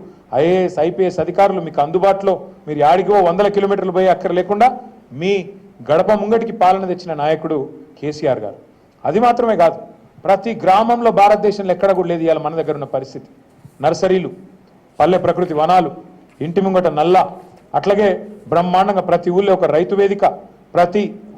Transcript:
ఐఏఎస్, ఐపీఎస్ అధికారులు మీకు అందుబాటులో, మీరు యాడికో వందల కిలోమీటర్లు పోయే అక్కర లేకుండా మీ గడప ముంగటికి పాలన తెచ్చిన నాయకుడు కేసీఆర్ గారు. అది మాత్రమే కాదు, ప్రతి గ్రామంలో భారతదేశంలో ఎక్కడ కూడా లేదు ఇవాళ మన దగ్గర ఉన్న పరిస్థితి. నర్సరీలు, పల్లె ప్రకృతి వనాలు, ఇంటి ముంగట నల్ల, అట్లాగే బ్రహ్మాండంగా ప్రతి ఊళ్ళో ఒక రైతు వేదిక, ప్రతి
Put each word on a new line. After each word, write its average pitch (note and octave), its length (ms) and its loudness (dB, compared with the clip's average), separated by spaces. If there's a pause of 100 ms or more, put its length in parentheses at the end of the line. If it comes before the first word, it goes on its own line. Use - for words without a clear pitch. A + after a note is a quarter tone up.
(340)
ఐఏఎస్, E3+ 460 0
ఐపీఎస్ E3+ 400 -2
అధికారులు F#3+ 420 0
మీకు D#3 200 -6
అందుబాటులో, F#3+ 640 0 (220)
మీరు D3+ 120 -6
యాడికో F3 340 2
వందల F#3+ 340 2
కిలోమీటర్లు G3 440 0
పోయే F#3 160 2
అక్కర F#3 240 0
లేకుండా G#3 480 0 (340)
మీ F3+ 360 -4 (420)
గడప F3+ 200 2
ముంగటికి G#3+ 400 0
పాలన F#3+ 340 2
తెచ్చిన F3+ 280 -6
నాయకుడు D3+ 560 -2 (320)
కేసీఆర్ C#3+ 380 -4
గారు. G#2 160 -10 (500)
అది D#3 140 0
మాత్రమే A#3+ 360 2
కాదు, E3+ 200 2 (480)
ప్రతి G3+ 400 -2
గ్రామంలో A3+ 480 2
భారతదేశంలో G3+ 640 2
ఎక్కడ G3 180 0
కూడా F3+ 160 0
లేదు E3+ 160 -2
ఇవాళ D#3+ 140 2
మన D3+ 180 -6
దగ్గర D#3 180 -4
ఉన్న D3 100 -6
పరిస్థితి. - 420 -8 (560)
నర్సరీలు, E3 500 0 (680)
పల్లె E3+ 180 4
ప్రకృతి E3+ 360 -2
వనాలు, E3 380 2 (500)
ఇంటి E3+ 200 -2
ముంగట F#3 260 0
నల్ల, D#3+ 420 2 (460)
అట్లాగే G3 520 0 (200)
బ్రహ్మాండంగా F3+ 540 0
ప్రతి F3 280 0
ఊళ్ళో F#3+ 240 2
ఒక F3+ 100 2
రైతు E3 320 0
వేదిక, G3 300 2 (480)
ప్రతి F3 460 0 (180)